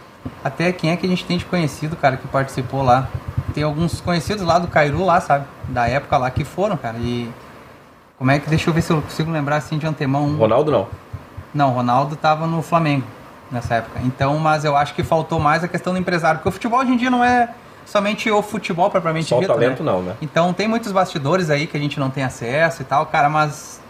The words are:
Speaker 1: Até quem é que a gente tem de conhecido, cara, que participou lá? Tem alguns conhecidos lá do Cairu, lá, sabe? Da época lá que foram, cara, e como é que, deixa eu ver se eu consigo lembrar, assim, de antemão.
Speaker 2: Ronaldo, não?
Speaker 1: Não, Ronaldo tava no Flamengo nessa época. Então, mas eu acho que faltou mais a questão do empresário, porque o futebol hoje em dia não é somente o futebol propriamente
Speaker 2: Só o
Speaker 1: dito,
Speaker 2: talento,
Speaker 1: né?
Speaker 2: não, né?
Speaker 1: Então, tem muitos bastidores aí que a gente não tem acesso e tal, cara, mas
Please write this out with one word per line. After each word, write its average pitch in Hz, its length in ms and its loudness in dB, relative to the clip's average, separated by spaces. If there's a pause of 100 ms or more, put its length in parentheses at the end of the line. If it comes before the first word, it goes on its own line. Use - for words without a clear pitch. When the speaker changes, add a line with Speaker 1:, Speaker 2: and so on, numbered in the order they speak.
(440)
Speaker 1:
Até 165 280 0
quem 165 180 -2
é 170 80 2
que - 80 -4
a - 20 0
gente 180 160 0
tem 175 140 -2
de - 80 -6
conhecido, 160 500 -2
cara, 131 220 0
que 139 100 -12
participou 135 540 -2
lá? 131 260 4 (460)
Tem 147 100 -2
alguns 151 380 -2
conhecidos 180 420 -2
lá 170 140 4
do 180 100 0
Cairu, 156 380 2
lá, 170 160 4
sabe? 143 240 2 (220)
Da 120 200 0
época 139 300 0
lá 127 120 0
que 151 140 -2
foram, 190 320 -2
cara, 117 220 -8
e 120 320 -4 (880)
como 131 120 2
é 143 80 4
que, - 120 -6
deixa 156 180 2
eu 165 60 2
ver 165 80 2
se 180 100 -2
eu 156 80 4
consigo 160 320 -4
lembrar, 147 240 0
assim, 151 220 -4
de 147 80 -4
antemão. 147 500 0
Speaker 2:
Ronaldo, 113 340 4
não? 104 160 2 (680)
Speaker 1:
Não, 143 160 4
Ronaldo 127 440 0
tava 156 320 0
no 165 140 0
Flamengo 147 440 2 (460)
nessa 120 260 -2
época. 113 280 -4
Então, 139 340 0
mas 156 260 2
eu 143 120 2
acho 143 180 2
que 175 80 -2
faltou 160 380 0
mais 156 240 2
a 175 40 -4
questão 180 260 -4
do 185 40 -2
empresário, 165 400 2
porque - 120 -2
o - 20 -2
futebol 240 280 0
hoje 254 120 2
em 254 60 4
dia 254 120 0
não 240 140 4
é 247 240 4 (380)
somente 208 440 0
o 208 120 4
futebol 196 480 -2
propriamente 165 380 0
Speaker 2:
Só 120 100 4
o - 20 4
Speaker 1:
dito, 190 120 2
Speaker 2:
talento, 123 300 2
Speaker 1:
né? 139 80 0
Speaker 2:
não, 92 120 2
né? 90 200 -6
Speaker 1:
Então, 165 300 2
tem 196 160 -2
muitos 226 240 -2
bastidores 175 580 0
aí 147 160 2
que 156 100 -8
a 147 40 -2
gente 147 180 -4
não 135 120 -2
tem 135 120 -4
acesso 139 600 -2
e - 20 -8
tal, 147 220 0
cara, 151 220 2
mas 151 600 -2